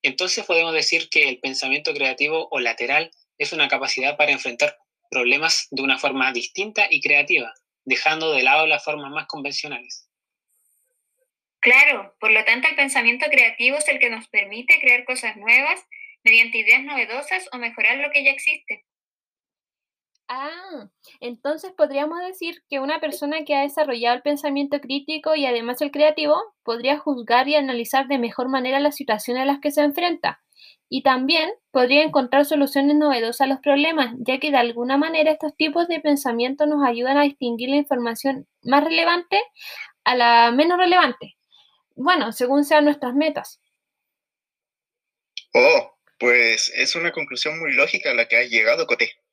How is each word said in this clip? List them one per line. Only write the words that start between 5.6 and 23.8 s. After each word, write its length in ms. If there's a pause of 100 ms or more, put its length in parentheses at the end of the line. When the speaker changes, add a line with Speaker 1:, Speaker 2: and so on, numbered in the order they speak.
Speaker 1:
de 100
una 160
forma 340
distinta 560
y 140
creativa, 500 (320)
dejando 480
de 120
lado 220
las 180
formas 260
más 160
convencionales. 800 (1600)
Speaker 2:
Claro, 580
por 100
lo 160
tanto 220
el 60
pensamiento 560
creativo 460
es 120
el 100
que 100
nos 200
permite 520
crear 240
cosas 320
nuevas 420 (460)
mediante 320
ideas 280
novedosas 680
o 60
mejorar 400
lo 120
que 140
ya 60
existe. 560 (1400)
Speaker 3:
Ah, 640 (300)
entonces 580
podríamos 440
decir 500
que 80
una 220
persona 440
que 120
ha 60
desarrollado 520